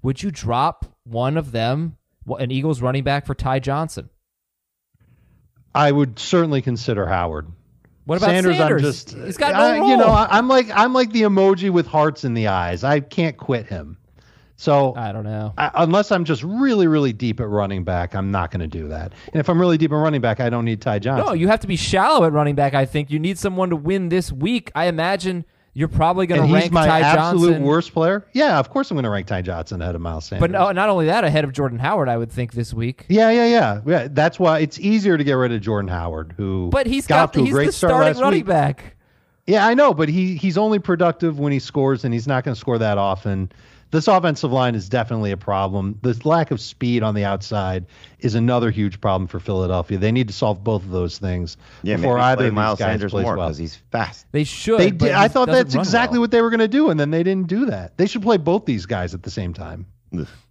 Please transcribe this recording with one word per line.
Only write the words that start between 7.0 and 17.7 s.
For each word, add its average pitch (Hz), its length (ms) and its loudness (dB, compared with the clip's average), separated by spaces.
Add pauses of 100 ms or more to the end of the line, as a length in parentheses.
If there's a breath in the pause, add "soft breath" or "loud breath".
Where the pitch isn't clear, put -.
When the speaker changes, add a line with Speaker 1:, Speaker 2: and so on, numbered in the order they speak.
Speaker 2:
Howard. 82 400 -2 (580)
Speaker 1:
What 160 120 -2
about 185 140 2
Speaker 2:
Sanders, 185 260 2
Speaker 1:
Sanders? 151 260 2
Speaker 2:
I'm 143 80 2
just, - 200 -10
Speaker 1:
He's - 260 -12
got - 160 2
no 196 80 2
Speaker 2:
I, 302 180 4
Speaker 1:
role. 277 100 4
Speaker 2:
you 254 80 6
know, 226 100 6
I, 220 200 4 (100)
I'm 240 120 2
like, 254 220 4
I'm 226 220 2
like 254 200 2
the 226 80 2
emoji 196 480 4
with 175 180 2
hearts 151 380 0
in 120 80 -2
the 113 140 0
eyes. 90 360 -2
I 147 160 2
can't 151 380 -4
quit 117 300 -4
him. 80 300 -12 (600 soft breath)
So 139 380 2
Speaker 1:
I 110 160 -8
don't 110 120 -8
know. 107 340 -8
Speaker 2:
I, 147 180 -2
unless 170 360 2
I'm 180 120 0
just 143 200 -2
really, 220 420 2
really 147 280 2
deep 107 260 -4
at 113 80 -4
running 98 360 -2